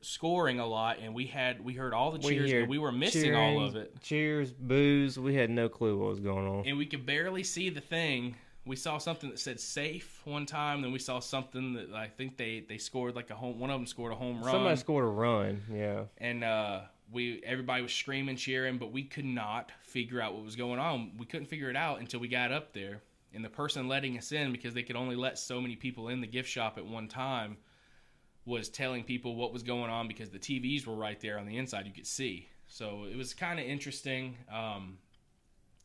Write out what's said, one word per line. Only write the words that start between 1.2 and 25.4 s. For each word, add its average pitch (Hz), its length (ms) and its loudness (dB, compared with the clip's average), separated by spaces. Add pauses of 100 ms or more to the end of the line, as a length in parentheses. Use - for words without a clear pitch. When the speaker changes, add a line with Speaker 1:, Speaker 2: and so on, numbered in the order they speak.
Speaker 1:
had, 127 360 0
we 123 120 -4
heard 127 180 -2
all 131 180 4
the 120 80 -4
Speaker 2:
We 143 160 4
Speaker 1:
cheers, 139 160 4
Speaker 2:
heard 120 120 8
Speaker 1:
and 117 60 2
we 139 80 2
were 151 140 2
missing 151 440 6
all 110 180 8
Speaker 2:
cheering, 107 160 4
Speaker 1:
of 98 80 -4
it. - 240 -8
Speaker 2:
cheers, 151 500 2
boos. 135 640 6
We 135 180 4
had 120 140 6
no 117 200 4
clue 110 280 4
what 101 120 4
was 101 100 0
going 98 260 2
on. 98 200 0
Speaker 1:
And 139 120 0
we 147 80 2
could 139 200 -6
barely 180 400 0
see 185 240 0
the 151 100 -4
thing. 135 560 0 (300)
We 131 100 -4
saw 151 240 -2
something 160 320 -4
that 131 80 -8
said 123 200 -4
"safe" 156 640 -6
one 147 200 -2
time, 147 360 0
then 127 100 -2
we 131 80 -2
saw 127 200 -2
something 127 540 -4
that 110 200 -6
I 110 140 -6
think 131 300 -8
they, 113 220 -2
they 107 180 -10
scored, 123 380 -2
like, 120 160 -8
a 104 40 -6
home, 123 240 -6
one 131 120 0
of 135 80 0
them 120 80 -4
scored 117 240 -4
a 110 40 -2
home 120 280 -2
run. 127 80 2
Speaker 2:
Somebody 190 240 6
scored 139 300 4
a - 20 6
run, 104 560 4 (100)
yeah. 104 300 0 (160)
Speaker 1:
And, 120 240 -2
uh, 107 380 2 (300)
we, 120 320 -2
everybody 127 380 0
was 123 120 -2
screaming, 135 420 -2
cheering, 131 420 0
but 113 140 -4
we 135 120 -2
could 139 220 -6
not 117 460 -2 (100)
figure 123 400 -2
out 104 140 -2
what 110 80 -8
was 107 140 -10
going 123 220 -2
on. 135 380 0
We 117 80 -8
couldn't 147 220 -6
figure 143 240 -4
it 123 40 -2
out 147 260 0
until 120 180 -6
we 120 80 -6
got 123 240 2
up 151 220 -4
there. 101 280 -8 (320)
And 110 100 -8
the 113 60 -8
person 143 380 -2
letting 135 320 0
us - 120 -8
in, 147 200 0
because 120 240 -4
they 120 80 -2
could 120 140 -4
only 127 180 -2
let 127 240 -2
so 127 220 -4